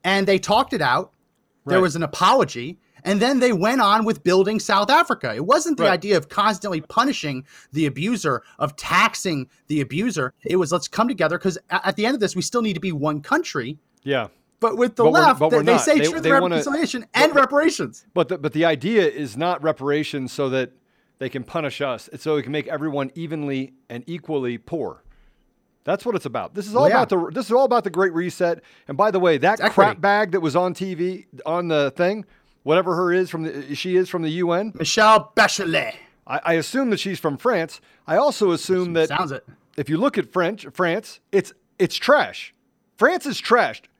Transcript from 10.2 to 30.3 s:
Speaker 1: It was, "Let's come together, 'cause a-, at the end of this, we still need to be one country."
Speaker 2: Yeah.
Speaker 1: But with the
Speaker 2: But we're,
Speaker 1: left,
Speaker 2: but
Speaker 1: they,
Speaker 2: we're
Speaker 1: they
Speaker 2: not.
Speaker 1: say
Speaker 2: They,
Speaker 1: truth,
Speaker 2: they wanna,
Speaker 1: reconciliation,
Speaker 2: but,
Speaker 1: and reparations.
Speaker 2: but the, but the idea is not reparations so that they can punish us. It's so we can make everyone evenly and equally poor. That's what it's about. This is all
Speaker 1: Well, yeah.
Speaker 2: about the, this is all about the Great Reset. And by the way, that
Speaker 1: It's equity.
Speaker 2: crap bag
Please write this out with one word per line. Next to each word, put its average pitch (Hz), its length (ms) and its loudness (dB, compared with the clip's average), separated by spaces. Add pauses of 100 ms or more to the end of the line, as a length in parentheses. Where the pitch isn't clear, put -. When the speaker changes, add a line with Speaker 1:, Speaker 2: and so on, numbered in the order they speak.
Speaker 1:
It 180 120 0
was, 165 140 0
"Let's 175 160 -2
come 226 200 0
together, 175 320 0
'cause 185 180 -2 (120)
a-, 185 180 -2
at 190 80 -2
the 202 100 -2
end 254 80 0
of 277 80 -4
this, 190 140 -2
we 180 60 -2
still 240 200 -2
need 214 120 -2
to 165 60 -6
be 185 120 -4
one 151 300 -4
country." 156 560 -4 (260)
Speaker 2:
Yeah. 131 240 -2 (360)
Speaker 1:
But 214 140 0
with 240 180 0
the 240 80 2
Speaker 2:
But - 100 6
we're, 339 60 6
Speaker 1:
left, 302 200 6
Speaker 2:
but 156 100 2
Speaker 1:
they, - 80 4
Speaker 2:
we're - 60 4
Speaker 1:
they - 100 4
Speaker 2:
not. - 80 4
Speaker 1:
say 311 180 4
Speaker 2:
They, 151 80 4
Speaker 1:
truth, 170 160 -2
Speaker 2:
they 160 80 2
wanna, 180 240 4
Speaker 1:
reconciliation, 277 460 -2 (120)
Speaker 2:
but, 247 80 2
Speaker 1:
and 302 140 4
reparations. 277 760 2
Speaker 2:
but 175 160 2
the, 185 100 -2
but 143 140 -4
the 156 120 2
idea 165 420 2
is 131 300 -6
not 170 260 -2
reparations 143 680 -2
so 139 180 -4
that 127 220 -2 (480)
they 135 100 -6
can 127 140 -10
punish 147 380 -6
us. 127 300 -6
It's 143 120 -18
so 156 120 -2
we 143 80 -2
can 139 80 -10
make 151 160 -6
everyone 143 480 -6
evenly 147 580 -6 (160)
and 120 180 -12
equally 143 500 -6
poor. 113 460 -8 (800)
That's 180 220 -4
what 240 100 -4
it's 175 100 -6
about. 120 300 -8
This 196 120 -8
is 208 80 -12
all 262 80 4
Speaker 1:
Well, 185 60 6
yeah. 240 140 4
Speaker 2:
about - 60 -2
the, 170 240 0
this 226 140 -4
is - 40 -4
all 254 140 4
about 240 180 2
the 202 60 -6
Great 180 240 0
Reset. 170 480 -2 (260)
And 143 100 -8
by 208 140 4
the 185 80 0
way, 175 180 4
that 160 160 4
Speaker 1:
It's 220 80 -2
equity. 208 120 2
Speaker 2:
crap 196 280 4
bag 202 300 2